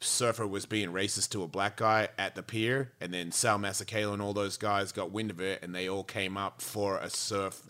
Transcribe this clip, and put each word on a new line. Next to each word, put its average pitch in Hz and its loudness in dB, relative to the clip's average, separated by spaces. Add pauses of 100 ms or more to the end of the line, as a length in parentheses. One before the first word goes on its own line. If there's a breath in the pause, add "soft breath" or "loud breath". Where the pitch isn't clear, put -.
surfer 127 2
was 98 -2
being 104 0
racist 95 0
to 104 -2
a 85 -2
black 98 0
guy 110 6 (100)
at 95 0
the 92 -6
pier, 120 0
and 90 -4
then 87 -4
Sal 107 4
Masekela 101 -2
and 101 -2
all 101 0
those 101 -2
guys 101 2
got 92 -4
wind 107 -2
of 87 -10
it, 95 0
and 90 -8
they 92 -2
all 95 -2
came 95 -2
up 98 -2
for 101 0
a 87 -4
surf 98 -2